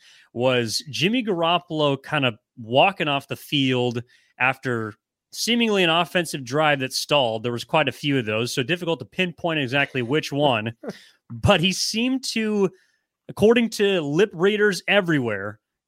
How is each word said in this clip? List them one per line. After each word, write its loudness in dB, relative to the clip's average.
was 0
Jimmy 0
Garoppolo 0
kind -2
of -4
walking 2
off -4
the -8
field 0
after -2
seemingly 0
an 4
offensive -2
drive 0
that -4
stalled. 0
There -2
was -6
quite 0
a -2
few -2
of -2
those, -2
so -2
difficult -4
to -12
pinpoint -4
exactly -2
which -2
one. 0
<laughs> -16
But 2
he 0
seemed -2
to, 0
according 4
to 0
lip 2
readers 0
everywhere, 0